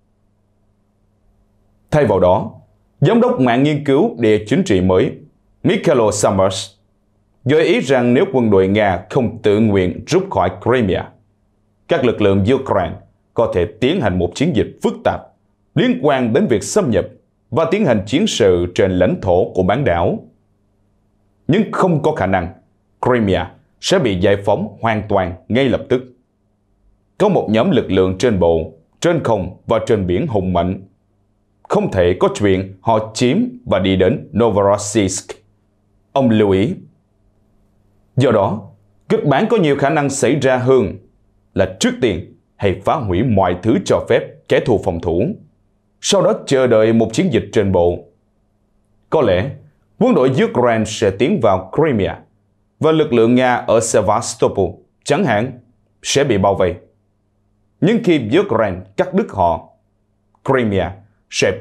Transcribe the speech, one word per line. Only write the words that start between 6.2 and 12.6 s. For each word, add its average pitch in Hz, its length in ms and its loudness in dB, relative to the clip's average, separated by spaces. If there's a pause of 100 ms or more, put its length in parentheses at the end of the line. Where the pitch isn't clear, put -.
gợi 151 200 2
ý 196 160 2
rằng 127 340 2
nếu 156 180 2
quân 120 180 2
đội 95 180 4
Nga 98 420 0
không 107 320 -4
tự 104 180 2
nguyện 98 460 0
rút 180 240 -2
khỏi 90 200 0 (120)
Crimea, 104 480 -2 (800)
các 170 160 0
lực 110 180 0
lượng 98 220 2 (100)
Ukraine 101 400 -2 (400)